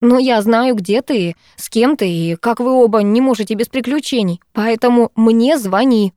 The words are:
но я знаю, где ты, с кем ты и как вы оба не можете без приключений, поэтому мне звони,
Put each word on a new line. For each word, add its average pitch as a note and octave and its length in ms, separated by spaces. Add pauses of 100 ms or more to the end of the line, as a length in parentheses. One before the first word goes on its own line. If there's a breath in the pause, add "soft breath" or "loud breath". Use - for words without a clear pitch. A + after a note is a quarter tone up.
но A#3+ 180
я B3+ 240
знаю, A#3 320
где G#3 280
ты, F3+ 320 (220 soft breath)
с - 120
кем B3+ 280
ты G3 120
и E3+ 280
как A#3 240
вы B3 120
оба A#3 280
не G#3 200
можете A3+ 340
без G#3+ 140
приключений, B3 720 (120)
поэтому A#3 640
мне A3+ 420
звони, G#3 580